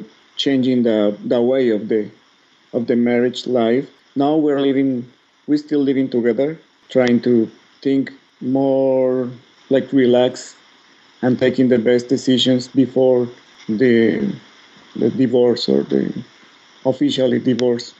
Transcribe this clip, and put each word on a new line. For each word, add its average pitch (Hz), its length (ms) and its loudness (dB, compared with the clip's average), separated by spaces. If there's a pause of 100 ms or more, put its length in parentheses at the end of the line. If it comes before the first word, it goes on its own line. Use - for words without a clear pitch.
(380)
changing 131 460 0
the, 107 420 0
the 123 160 0
way 127 280 2
of 107 200 -2
the, 110 200 -2 (640)
of 117 160 -4
the 123 80 0
marriage 120 500 0
life. 123 440 0 (260)
Now 143 200 0
we're 147 260 0
living, 135 500 -2 (360)
we're 147 100 0
still 147 240 -2
living 135 280 0
together, 127 500 -2 (300)
trying 120 320 2
to 117 280 2 (320)
think 135 300 -2 (300)
more, 131 880 0 (400)
like, 131 220 0
relax 123 640 2 (640)
and 123 160 0
taking 127 320 2
the 123 100 2
best 120 280 0
decisions 127 600 0
before 127 600 2 (400)
the, 113 680 2 (600)
the - 140 0
divorce 123 580 0
or 69 160 2
the 67 400 -4 (600)
officially 131 540 -2
divorce. 120 600 -2